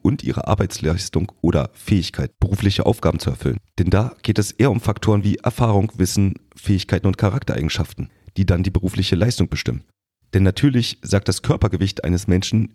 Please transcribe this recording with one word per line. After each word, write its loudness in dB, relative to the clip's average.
und 0
ihrer -4
Arbeitsleistung -2
oder 2
Fähigkeit, -2
berufliche 0
Aufgaben 0
zu -4
erfüllen. -2
Denn 0
da 0
geht 0
es -2
eher 2
um 0
Faktoren 0
wie 2
Erfahrung, 0
Wissen, 0
Fähigkeiten 0
und 0
Charaktereigenschaften, -2
die 2
dann 2
die -2
berufliche 0
Leistung 0
bestimmen. -6
Denn 4
natürlich 2
sagt 0
das -2
Körpergewicht 0
eines 0
Menschen 0